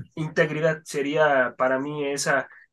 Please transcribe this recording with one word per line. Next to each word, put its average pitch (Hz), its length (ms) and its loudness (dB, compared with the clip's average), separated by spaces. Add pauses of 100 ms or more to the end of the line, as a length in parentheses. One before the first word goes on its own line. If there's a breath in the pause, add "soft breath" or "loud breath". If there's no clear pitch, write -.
(160)
Integridad 156 720 0
sería 143 720 2
para 131 200 2
mí 147 300 -4
esa, 143 400 -2 (260 soft breath)